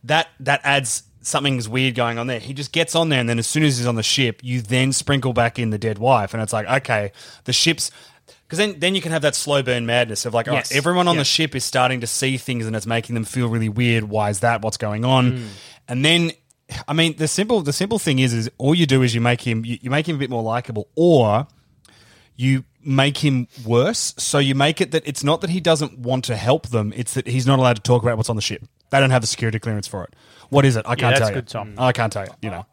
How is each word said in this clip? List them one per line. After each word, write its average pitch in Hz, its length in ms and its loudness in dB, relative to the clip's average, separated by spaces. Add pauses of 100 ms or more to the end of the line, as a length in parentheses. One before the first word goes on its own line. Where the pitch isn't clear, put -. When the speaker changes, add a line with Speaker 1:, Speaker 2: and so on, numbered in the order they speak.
Speaker 1:
that, 151 220 0 (120)
that 139 240 0
adds, 139 400 -2 (180)
something's 135 460 -2
weird 127 280 -2
going 117 220 -2
on 120 100 -6
there. 127 120 -6
He 127 140 -12
just 135 180 -10
gets 165 240 -2
on 165 140 2
there, 139 100 4
and 120 80 0
then 117 120 0
as 113 80 -2
soon 156 160 2
as 143 140 2
he's 120 100 -2
on 120 80 0
the 110 80 -2
ship, 123 400 0
you 123 180 -4
then 127 320 0
sprinkle 131 400 0
back 117 260 0
in 117 120 -2
the 107 60 -2
dead 107 200 -4
wife. 113 360 2
And 113 80 -4
it's 110 120 -4
like, 110 140 -2
okay, 110 440 0 (320)
the - 80 -4
ship's, - 400 0 (560)
'cause 160 100 -8
then, 196 220 -2
then 180 160 0
you 185 60 0
can 160 100 -6
have 160 120 -2
that 147 120 2
slow 143 260 0
burn 123 240 -2
madness 113 400 0
of 117 80 -4
like, 113 140 0
all 123 60 -2
right, 135 60 0 (100)
Speaker 2:
Yes. 135 80 0
Speaker 1:
everyone 175 320 2
on 170 60 4
Speaker 2:
Yeah. 151 60 0
Speaker 1:
the 139 40 0
ship 156 300 0
is 127 100 -4
starting 127 360 0
to 117 60 -6
see 131 300 -2
things 120 300 -4
and 110 80 -4
it's 104 100 -6
making 117 300 -2
them 113 100 -2
feel 120 240 -2
really 113 200 0
weird. 117 360 2
Why 104 240 0
is 104 120 -2
that? 117 200 2
What's 110 160 -4
going 107 260 -4
on? 123 360 4
Speaker 2:
Mm. 117 80 -10 (420)
Speaker 1:
And 127 160 -2
then, 170 260 2 (560)
I 147 60 -4
mean, 165 240 2
the 156 100 -2
simple, 214 360 0
the 139 100 -2
simple 208 260 -2
thing 135 200 0
is, 131 140 2
is 117 160 -2 (100)
all 135 160 2
you 175 100 2
do 131 160 4
is 123 120 2
you 120 60 0
make 120 220 2
him, 113 240 -2
you, 117 160 -6
you 127 80 -8
make 151 180 -2
him 170 80 -4
a 139 40 -6
bit 135 100 -4
more 117 140 -4
likable, 110 520 -6
or 139 520 4 (920)
you 131 280 2 (180)
make 135 340 2
him 131 300 0 (180)
worse. 123 520 2
So - 220 -2
you 135 160 2
make 143 260 2
it 135 100 0
that 160 160 -2
it's 143 160 -6
not 147 180 2
that 190 80 -4
he 180 100 0
doesn't 151 400 0
want 127 260 -2
to 120 100 -2
help 123 320 2
them, 107 280 0
it's 120 200 -6
that 131 120 -4
he's 123 200 0
not 139 120 6
allowed 123 180 4
to 98 40 -12
talk 120 220 2
about 117 140 0
what's 113 120 -2
on 117 60 -2
the 104 80 -4
ship. - 200 -6 (280)
They 135 80 4
don't 135 120 6
have 127 100 4
the 110 60 -4
security 113 300 -2
clearance 107 300 -6
for 95 160 -8
it. - 100 -16 (360)
What 139 160 4
is 131 100 4
it? 110 100 -2
I - 60 -4
Speaker 3:
Yeah, 127 40 0
Speaker 1:
can't 120 200 0
Speaker 3:
that's 139 60 4
Speaker 1:
tell 110 80 2
you. 101 60 -4
Speaker 3:
good, 123 120 -6
Tom. 104 300 -10
Speaker 1:
I 127 140 2
can't 117 220 -2
tell 98 120 -6
you, 92 60 -16 (120)
you 107 80 -6
know. 87 220 -12